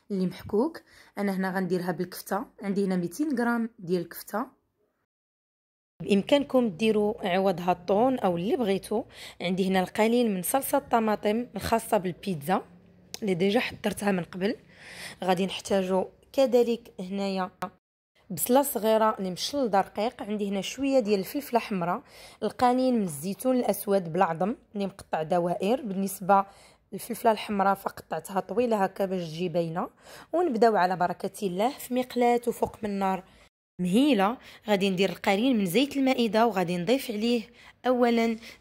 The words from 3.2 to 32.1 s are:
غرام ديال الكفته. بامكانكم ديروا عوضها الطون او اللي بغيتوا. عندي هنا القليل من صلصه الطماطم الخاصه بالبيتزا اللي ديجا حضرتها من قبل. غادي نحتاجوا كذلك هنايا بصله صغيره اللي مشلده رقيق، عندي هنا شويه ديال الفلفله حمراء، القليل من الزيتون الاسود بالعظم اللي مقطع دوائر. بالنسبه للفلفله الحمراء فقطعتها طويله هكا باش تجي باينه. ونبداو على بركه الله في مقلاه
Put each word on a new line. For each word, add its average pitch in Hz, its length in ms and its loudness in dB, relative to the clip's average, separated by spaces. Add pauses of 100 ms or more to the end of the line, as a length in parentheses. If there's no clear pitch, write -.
غرام 233 400 -2
ديال 175 240 -2
الكفته. - 440 -8 (1600)
بامكانكم 247 680 2
ديروا 214 600 0
عوضها 180 440 2
الطون 214 460 2
او 180 180 0
اللي 208 200 -2
بغيتوا. 208 480 -2 (360)
عندي 185 280 0
هنا 190 120 2
القليل 226 540 2
من 180 80 -4
صلصه 269 360 0
الطماطم 226 680 0 (100)
الخاصه 226 400 0
بالبيتزا 180 680 -2 (580)
اللي 196 120 0
ديجا 202 260 2
حضرتها 202 520 -4
من 175 120 -2
قبل. 196 320 -4 (680)
غادي 185 220 2
نحتاجوا 190 580 0 (280)
كذلك 240 680 2
هنايا 190 500 -4 (800)
بصله 247 320 2
صغيره 220 560 2
اللي 190 120 -4
مشلده 202 500 0
رقيق، 220 420 -4
عندي 208 260 -4
هنا 196 120 -2
شويه 269 380 0
ديال 208 220 2
الفلفله 240 400 -2
حمراء، 185 420 -2 (400)
القليل 247 520 2
من 220 80 2
الزيتون 185 540 -2
الاسود 196 560 0
بالعظم 180 420 0 (200)
اللي 202 120 -2
مقطع - 360 -6
دوائر. 180 600 0
بالنسبه 196 640 2 (460)
للفلفله 220 400 0
الحمراء 196 420 2
فقطعتها - 680 -6
طويله 214 440 0
هكا 190 200 -2
باش 180 240 -4
تجي 165 200 -4
باينه. 170 420 -2 (420)
ونبداو 233 440 4
على 185 200 4
بركه 180 500 -2
الله 196 320 -2
في - 160 -8
مقلاه 240 540 2